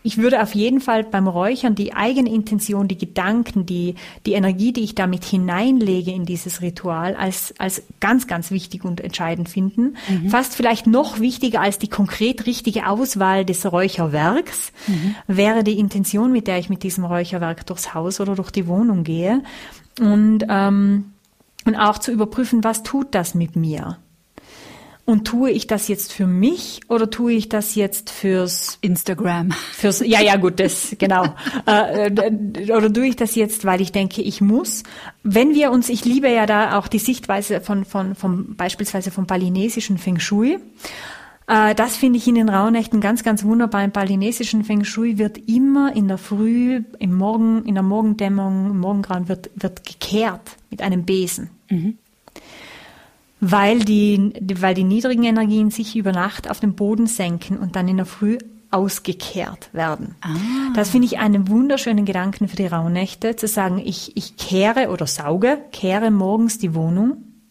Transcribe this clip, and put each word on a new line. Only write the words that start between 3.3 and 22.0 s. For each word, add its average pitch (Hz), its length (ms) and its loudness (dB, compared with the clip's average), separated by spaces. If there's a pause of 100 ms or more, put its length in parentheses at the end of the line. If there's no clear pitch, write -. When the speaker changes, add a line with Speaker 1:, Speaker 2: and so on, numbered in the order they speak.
Speaker 1:
die, 175 300 -4 (300)
die 208 60 0
Energie, 190 400 2
die 240 80 -2
ich 214 160 -4
damit 185 300 -2
hineinlege 185 880 0
in 185 140 -6
dieses 175 360 -8
Ritual, 175 540 -4
als, - 420 -6
als 190 260 -6 (160)
ganz, 247 260 2
ganz 170 240 -6
wichtig 185 360 -6
und 175 160 -4
entscheidend 170 480 -4
finden. 214 480 0 (100)
Speaker 2:
Mhm. 190 220 0
Speaker 1:
Fast 254 260 0
vielleicht 233 320 2
noch 240 320 2
wichtiger 240 400 0
als 196 200 0
die 208 100 -6
konkret 220 560 -2
richtige 233 420 -2
Auswahl 196 560 0
des 185 260 -2
Räucherwerks 175 1000 0 (160)
Speaker 2:
Mhm. 190 280 -2 (120)
Speaker 1:
wäre 208 380 2
die 208 120 2
Intention, 208 540 0
mit 226 160 0
der 180 120 0
ich 175 100 -8
mit 185 140 -4
diesem 185 200 -4
Räucherwerk 175 640 -4
durchs - 280 -10
Haus 175 280 -4
oder 196 140 -2
durch 185 160 -6
die 185 160 -2
Wohnung 190 360 2
gehe. 175 400 0 (560)
Und, 214 480 4
ähm, 202 640 2 (540)
und 214 100 4
auch 214 220 2
zu - 160 -4